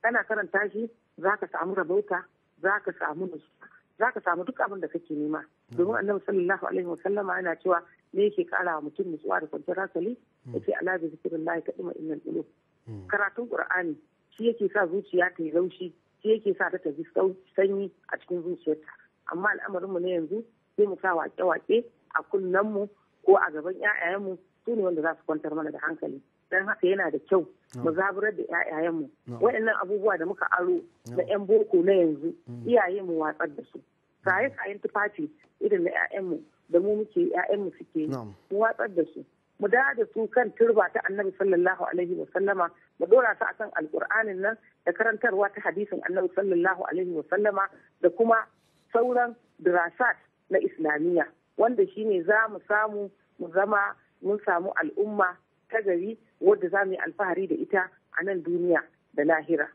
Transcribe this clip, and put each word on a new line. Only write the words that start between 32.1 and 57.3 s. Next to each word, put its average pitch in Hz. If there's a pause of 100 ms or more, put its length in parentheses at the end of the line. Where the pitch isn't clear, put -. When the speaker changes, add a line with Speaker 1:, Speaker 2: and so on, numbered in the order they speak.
Speaker 2:
Mm. 120
Speaker 1:
iyaye 202
mu 170
watsar 156
da -
su. - (440)
Saye-sayen 202
tufafi - (320)
irin 202
na 175
ƴaƴanmu 185 (300)
da 170
mu 208
muke, 208
ƴaƴanmu 180
suke -
yi, 156
Speaker 2:
Na'am. 120 (180)
Speaker 1:
mu 196
watsar 220
da 165
su. 170 (360)
Mu 202
dawo 262
da 226 (100)
su 220
kan 233
turba 214
ta - (100)
Annabi 196
sallallahu 185
alaihi 180
wa -
sallama, 190 (280)
mu 170
dora 220
su -
akan -
Alƙur'anin 196
nan 214 (300)
da 175
karantarwa 202
ta 208
hadisin 190
Annabi 180
sallallahu 185
alaihi 180
wa 156
sallama 196 (320)
da 175
kuma 226 (480)
sauran 240 (260)
dirasat 175 (340)
na 185
Islamiyya, 156 (300)
wanda 226
shi 214
ne 196
za 214
mu 202 (100)
samu, 208 (280)
mu 175
zama, 202 (260)
mun 202
samu 180
al'umma 190 (320)
ta 226
gari 196 (220)
wadda 185
za 196
mu 190
yi 180
alfahari 180